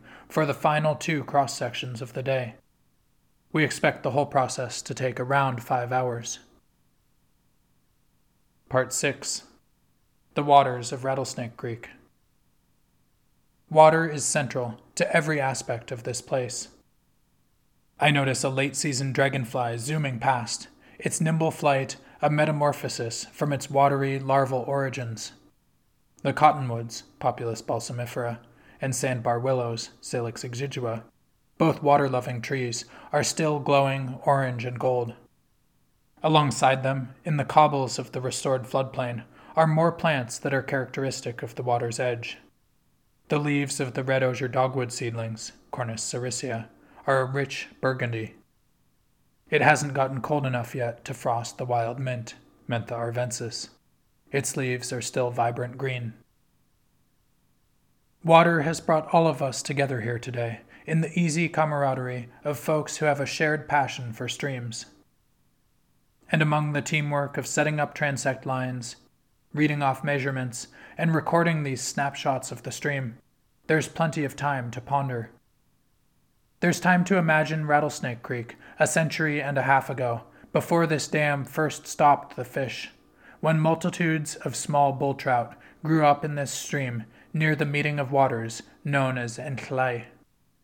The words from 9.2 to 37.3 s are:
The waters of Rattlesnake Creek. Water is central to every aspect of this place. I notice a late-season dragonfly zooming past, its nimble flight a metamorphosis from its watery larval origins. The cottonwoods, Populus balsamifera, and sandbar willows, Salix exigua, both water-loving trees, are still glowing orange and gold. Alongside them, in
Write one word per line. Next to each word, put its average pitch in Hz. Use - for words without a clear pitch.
The 147
waters 131
of 131
Rattlesnake 131
Creek. 117
Water 160
is 151
central 123
to -
every 156
aspect 131
of 117
this 123
place. -
I 151
notice 135
a 143
late-season 135
dragonfly 123
zooming 139
past, 123
its -
nimble 160
flight 139
a 147
metamorphosis 147
from 147
its 135
watery 139
larval 135
origins. 131
The 139
cottonwoods, 131
Populus 120
balsamifera, 120
and 135
sandbar 120
willows, 120
Salix 117
exigua, 120
both 165
water-loving 131
trees, 123
are 147
still 151
glowing 135
orange 131
and 123
gold. 123
Alongside 139
them, 135
in 156